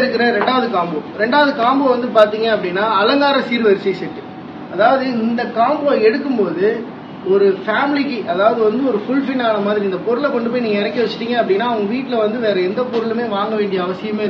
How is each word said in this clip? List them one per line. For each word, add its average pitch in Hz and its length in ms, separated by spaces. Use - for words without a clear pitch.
இருக்கிற 233 220
ரெண்டாவது 240 380
காம்போ, 170 240
ரெண்டாவது 269 400
காம்போ 269 320
வந்து 240 240
பாத்தீங்க 214 380
அப்படின்னா 185 300
அலங்கார 277 360
சீர்வரிசை 214 520
செட்டு. - 220
அதாவது 247 300
இந்த 240 160
காம்போ 285 320
எடுக்கும்போது 214 580
ஒரு 202 140
ஃபேமிலிக்கு, 262 540
அதாவது 220 360
வந்து 247 220
ஒரு 208 140
ஃபுல்ஃபில் 262 440
ஆன 214 180
மாதிரி, 208 240
இந்த 175 180
பொருளை 269 220
கொண்டு 233 220
போய் 247 140
நீங்க 208 160
இறக்கி 233 200
வச்சிட்டீங்க 233 400
அப்படின்னா 202 300
அவங்க 208 220
வீட்ல 254 300
வந்து 208 220
வேற 202 100
எந்த 214 140
பொருளுமே 226 320
வாங்க 214 240
வேண்டிய 190 260
அவசியமே 214 440